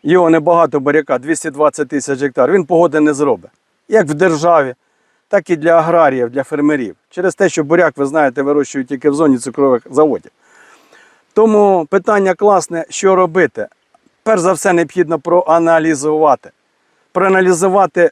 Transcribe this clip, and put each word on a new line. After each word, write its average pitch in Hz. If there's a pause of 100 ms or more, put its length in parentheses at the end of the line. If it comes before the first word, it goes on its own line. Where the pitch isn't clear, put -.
його 170
небагато 160
буряка, 143
двісті 156
двадцять 147
тисяч 139
гектар, 139
він 185
погоди 160
не 151
зробить. 131 (360)
Як 208
в 151
державі, 156 (520)
так 202
і 175
для 156
аграріїв, 156
для 131
фермерів. 143 (140)
Через 180
те, 190
що 156
буряк, 160
ви 139
знаєте, 143
вирощують 139
тільки 139
в 139
зоні 143
цукрових 127 (100)
заводів. 135 (1000)
Тому 208
питання 196
класне, 170
що 190
робити? 165 (560)
Перш 214
за 180
все, 180
необхідно 165
проаналізувати. 160 (600)
Проаналізувати 185